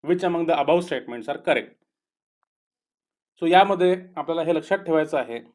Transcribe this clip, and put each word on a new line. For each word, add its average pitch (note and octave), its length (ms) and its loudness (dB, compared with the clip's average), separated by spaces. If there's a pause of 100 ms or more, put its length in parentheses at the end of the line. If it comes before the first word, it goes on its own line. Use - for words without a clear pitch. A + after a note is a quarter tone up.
Which F3 260 -2
among E3+ 200 -2
the D#3 100 2
above D#3+ 260 2
statements B2 480 -8
are - 160 -10
correct? C3 240 -2 (1700)
So E3+ 60 -2
यामध्ये F#3 480 4 (200)
आपल्याला E3 280 -4
हे E3 120 2
लक्षात F#3+ 300 -2
ठेवायचं D#3 320 0
आहे A#2 220 -4 (160)